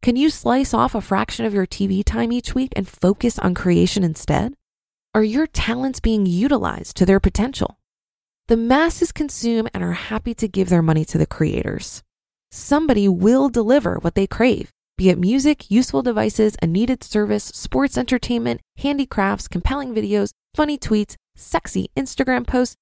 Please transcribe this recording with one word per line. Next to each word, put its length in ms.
Can 120
you 140
slice 420
off 220
a 80
fraction 460
of 80
your 100
T 220
V 160
time 280
each 220
week 220
and 120
focus 520
on 160
creation 480
instead? 500
Are 80
your 240
talents 520
being 280
utilized 720
to 100
their 120
potential? 600
The 80
masses 560
consume 640
and 100
are 100
happy 420
to 120
give 220
their 140
money 220
to 120
the 80
creators. 760
Somebody 560
will 420
deliver 460
what 180
they 140
crave, 420
be 140
it 80
music, 540
useful 320
devices, 580
a 60
needed 360
service, 420
sports 520
entertainment, 640
handicrafts, 680
compelling 480
videos, 340
funny 240
tweets, 380
sexy 640
Instagram 480
posts 360